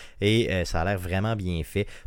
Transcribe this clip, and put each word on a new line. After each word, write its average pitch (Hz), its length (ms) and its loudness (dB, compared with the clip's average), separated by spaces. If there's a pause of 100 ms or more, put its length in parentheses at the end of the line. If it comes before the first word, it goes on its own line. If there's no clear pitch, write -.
(220)
et, 110 320 4
euh, 90 100 2
ça - 180 0
a 85 40 2
l'air 98 140 0
vraiment 95 360 -2
bien 90 280 -2
fait. 98 240 -2 (200)